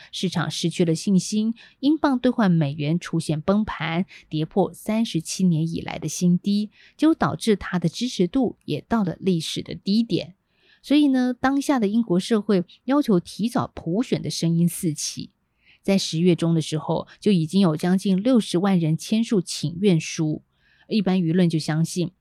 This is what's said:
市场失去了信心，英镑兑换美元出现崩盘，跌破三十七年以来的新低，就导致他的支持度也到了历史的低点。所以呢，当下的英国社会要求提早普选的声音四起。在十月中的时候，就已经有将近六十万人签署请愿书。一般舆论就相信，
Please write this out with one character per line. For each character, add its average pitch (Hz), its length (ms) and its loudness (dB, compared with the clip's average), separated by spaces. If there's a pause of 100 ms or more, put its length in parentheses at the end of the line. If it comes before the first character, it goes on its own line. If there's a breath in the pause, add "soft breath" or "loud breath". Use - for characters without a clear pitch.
(100 loud breath)
市 - 180 -4
场 151 220 -2
失 - 180 -4
去 175 160 0
了 165 120 2
信 196 200 0
心， 214 380 -2 (240 loud breath)
英 294 180 2
镑 285 220 0
兑 254 100 0
换 220 220 2
美 156 220 2
元 156 260 -2
出 - 220 -4
现 151 200 -2
崩 202 240 2
盘， 165 400 -4 (240 loud breath)
跌 156 160 -2
破 175 300 -2
三 220 300 -2
十 170 160 -4
七 - 240 -4
年 165 200 2
以 165 160 -4
来 - 160 -8
的 - 120 -8
新 180 280 2
低， 202 360 -2 (240 soft breath)
就 320 180 4
导 196 220 0
致 - 180 0
他 - 240 -4
的 170 100 0
支 240 200 -6
持 190 180 0
度 247 380 0
也 147 160 -4
到 226 240 -2
了 175 160 -4
历 180 180 0
史 - 240 -6
的 - 140 -10
低 214 260 0
点。 175 320 -4 (480 soft breath)
所 277 140 2
以 302 100 6
呢， 254 260 2
当 269 300 0
下 277 160 2
的 214 80 2
英 220 160 2
国 180 160 0
社 208 240 0
会 196 220 2 (220 soft breath)
要 277 140 2
求 190 200 2
提 - 280 -4
早 - 280 -2
普 185 260 -2
选 175 180 -2
的 165 80 -8
声 170 300 -2
音 170 100 4
四 165 240 -4
起。 - 380 -10 (520 soft breath)
在 196 140 2
十 160 220 -4
月 175 160 4
中 165 180 0
的 165 80 2
时 151 180 -4
候， 160 280 -4 (140 loud breath)
就 208 100 2
已 165 160 4
经 190 140 0
有 165 160 4
将 180 200 0
近 190 240 0
六 240 200 4
十 185 180 -2
万 196 180 2
人 160 200 2
签 220 260 -2
署 226 180 0
请 170 400 -6
愿 185 200 4
书。 156 420 -4 (460 soft breath)
一 208 120 -2
般 190 200 0
舆 165 120 0
论 180 160 4
就 160 120 -2
相 160 240 0
信， 170 260 -4 (100)